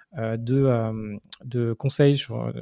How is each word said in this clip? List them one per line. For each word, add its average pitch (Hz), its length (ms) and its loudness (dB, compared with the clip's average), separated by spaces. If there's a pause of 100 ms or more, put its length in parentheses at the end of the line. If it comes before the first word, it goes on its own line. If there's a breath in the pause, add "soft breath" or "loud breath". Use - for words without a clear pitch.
(180 loud breath)
euh, 113 180 -4
de, 123 300 2
euh, 110 500 0 (280)
de 120 280 -2
conseils 143 440 4
sur, 117 280 -6
euh, 120 180 -4